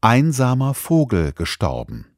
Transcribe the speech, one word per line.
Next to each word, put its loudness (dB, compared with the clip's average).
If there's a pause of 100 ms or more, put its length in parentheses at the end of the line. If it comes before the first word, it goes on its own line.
Einsamer 2
Vogel 0
gestorben. -6 (120)